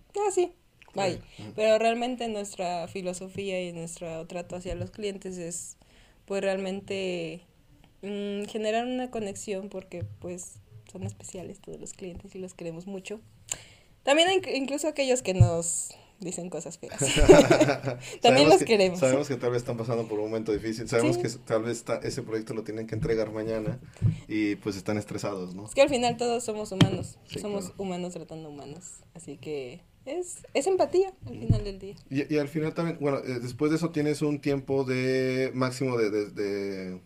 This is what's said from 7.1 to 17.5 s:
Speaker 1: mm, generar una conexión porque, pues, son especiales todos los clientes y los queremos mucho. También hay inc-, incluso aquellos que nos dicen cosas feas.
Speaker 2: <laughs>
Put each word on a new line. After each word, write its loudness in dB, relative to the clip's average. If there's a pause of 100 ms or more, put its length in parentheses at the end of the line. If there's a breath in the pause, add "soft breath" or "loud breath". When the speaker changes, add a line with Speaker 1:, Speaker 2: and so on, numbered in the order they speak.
Speaker 1:
mm, -6
generar -2
una -4
conexión -6
porque, -10 (160)
pues, -12 (320)
son -12
especiales -12
todos -14
los -14
clientes -14
y -12
los -12
queremos -10
mucho. -10 (880 loud breath)
También 8
hay 4
inc-, -2
incluso -2
aquellos 0
que -2
nos 2 (300 loud breath)
dicen -8
cosas -10
feas. -12
Speaker 2:
<laughs> 8